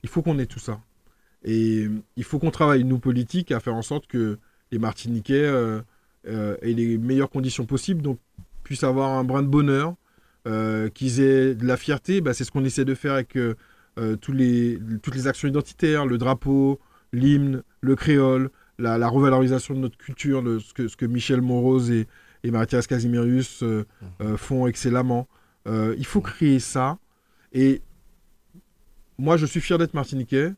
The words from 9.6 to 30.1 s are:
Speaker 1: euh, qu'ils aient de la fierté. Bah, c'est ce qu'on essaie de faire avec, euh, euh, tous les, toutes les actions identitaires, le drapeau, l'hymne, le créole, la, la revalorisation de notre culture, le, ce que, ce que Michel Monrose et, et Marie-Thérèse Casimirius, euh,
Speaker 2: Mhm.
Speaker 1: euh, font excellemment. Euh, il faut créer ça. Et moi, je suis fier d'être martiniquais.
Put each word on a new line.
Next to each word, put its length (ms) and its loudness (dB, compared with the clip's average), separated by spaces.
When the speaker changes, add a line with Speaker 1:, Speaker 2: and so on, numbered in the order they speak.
Speaker 1:
euh, 440 -2
qu'ils 300 -2
aient 340 4
de 100 -4
la 140 2
fierté. 420 -2
Bah, 140 -2
c'est 100 -6
ce 60 -12
qu'on 140 -2
essaie 200 0
de 100 0
faire 200 -4
avec, 240 -4
euh, 160 0
euh, 180 -2
tous 160 -8
les, 460 2
toutes 120 -6
les 140 -4
actions 200 -2
identitaires, 560 0
le 140 0
drapeau, 600 2
l'hymne, 500 4
le 160 2
créole, 540 2
la, 180 0
la 100 2
revalorisation 680 2
de 60 -2
notre 160 -6
culture, 460 -4
le, 180 -2
ce 140 -20
que, 120 -4
ce 100 -8
que 100 -4
Michel 340 0
Monrose 500 2
et, 160 2
et 60 -2
Marie-Thérèse 360 0
Casimirius, 760 0
euh, 220 -2
Speaker 2:
Mhm. 60 -18
Speaker 1:
euh, 100 -2
font 320 -2
excellemment. 580 -2
Euh, 320 0
il 80 -6
faut 140 0
créer 400 2
ça. 380 -4
Et 300 2
moi, 180 4
je 100 2
suis 140 -4
fier 180 0
d'être 160 0
martiniquais. 640 -2